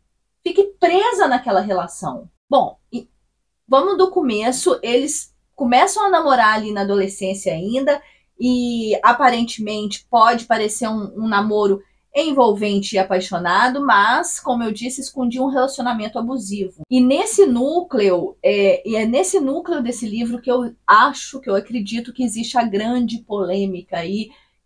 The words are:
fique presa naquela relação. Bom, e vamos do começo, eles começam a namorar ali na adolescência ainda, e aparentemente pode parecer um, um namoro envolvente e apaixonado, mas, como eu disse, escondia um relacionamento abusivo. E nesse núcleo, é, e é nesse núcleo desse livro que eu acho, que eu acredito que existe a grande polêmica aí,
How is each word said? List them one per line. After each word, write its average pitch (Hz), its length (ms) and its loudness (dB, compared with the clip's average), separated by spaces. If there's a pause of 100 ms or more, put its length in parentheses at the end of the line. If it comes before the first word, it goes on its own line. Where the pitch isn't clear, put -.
(420)
fique 392 220 2 (160)
presa 370 480 4
naquela 247 320 0
relação. 185 680 -6 (200)
Bom, - 300 2 (140)
e 233 160 -10 (600)
vamos 339 300 2
do 370 120 4
começo, 254 720 0
eles 247 520 -2 (200)
começam 302 500 2
a 403 60 2
namorar 262 440 4
ali 214 180 -4
na 202 80 -4
adolescência 196 720 -2
ainda, 262 500 -2 (380)
e 240 600 0
aparentemente 214 1080 0
pode 233 380 4
parecer 214 420 -2
um, 214 280 -6
um 220 120 -4
namoro 208 540 0 (320)
envolvente 214 840 0
e - 20 4
apaixonado, 190 880 0
mas, 240 560 2
como 240 220 -2
eu 214 100 -4
disse, 247 280 -8
escondia 254 420 -4
um 277 60 0
relacionamento 247 720 -2
abusivo. 202 720 -6
E 254 100 4
nesse 320 460 4
núcleo, 247 960 0
é, 202 460 2
e 220 80 -2
é 220 80 0
nesse 294 340 0
núcleo 311 440 -2
desse 233 260 -6
livro 233 320 -6
que 254 100 -4
eu 240 240 -2 (120)
acho, 262 540 4
que - 100 -8
eu 196 40 2
acredito 226 580 -6
que 254 120 -4
existe 226 320 -6
a 240 80 4
grande 226 540 -2
polêmica 190 800 -4
aí, 196 320 -6 (360)